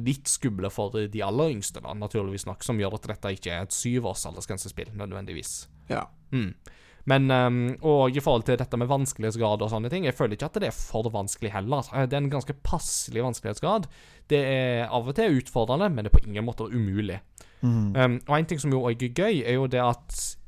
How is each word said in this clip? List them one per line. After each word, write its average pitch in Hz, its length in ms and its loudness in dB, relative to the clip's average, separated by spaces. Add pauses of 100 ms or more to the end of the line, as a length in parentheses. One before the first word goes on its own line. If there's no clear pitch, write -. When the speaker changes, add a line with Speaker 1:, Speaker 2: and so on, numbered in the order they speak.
Speaker 1:
litt 131 260 -2
skumle 98 400 -2
for 101 200 -4
de 107 300 -4
aller 123 300 2
yngste, 101 320 -6
da, 64 100 -8
naturligvis 101 540 -4
nok, 95 160 -10
som 113 160 0
gjør 98 140 -2
at - 160 -10
dette 101 260 -6
ikke 87 160 -8
er 87 120 -4
et 92 120 -6
syv-års 120 540 -2
aldersgrensespill, 98 680 -10
nødvendigvis. 98 720 -10 (220)
Speaker 2:
Ja. - 160 -4 (260)
Speaker 1:
Mm. 117 220 -2 (540)
Men, 135 240 6
ehm, 123 460 2 (100)
og 135 300 6
i - 20 2
forhold 127 260 2
til 123 140 4
dette 135 180 -4
med 120 120 0
vanskelighetsgrad 110 760 0
og 110 80 -2
sånne 113 180 -2
ting, 180 140 -2
jeg 131 120 0
føler 110 200 0
ikke 143 140 -6
at - 100 -6
det 202 80 -2
er 113 80 -2
for - 340 -4
vanskelig 104 440 -4
heller. 117 400 -2
Eh, 135 120 2
det 127 80 -2
er 139 40 0
en 143 120 0
ganske 139 240 -4 (100)
passelig - 600 -2
vanskelighetsgrad. 131 600 -2 (420)
Det 143 160 4
er 127 480 0
av 120 160 0
og 139 80 -4
til 208 240 4
utfordrende, 123 540 0
men 113 100 -2
det 104 100 2
er - 60 12
på - 80 4
ingen 104 180 -4
måte 113 240 -4
umulig. 101 520 0 (420)
Speaker 2:
Mhm. 110 320 4
Speaker 1:
Ehm, 123 320 4
og 147 100 4
en 160 80 2
ting 160 140 -4
som 139 120 0
jo 131 100 2
også 120 240 0
er 120 100 -4
gøy, 180 320 2
er 123 60 2
jo 131 140 2
det 127 120 2
at - 560 0 (120)